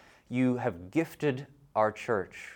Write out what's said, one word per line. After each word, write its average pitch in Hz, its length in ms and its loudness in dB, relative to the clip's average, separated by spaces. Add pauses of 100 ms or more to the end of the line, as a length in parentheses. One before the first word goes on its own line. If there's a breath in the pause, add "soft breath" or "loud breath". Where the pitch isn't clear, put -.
(300 loud breath)
you 123 280 2
have 90 340 -4
gifted 147 560 0 (280)
our 107 160 4
church - 640 -4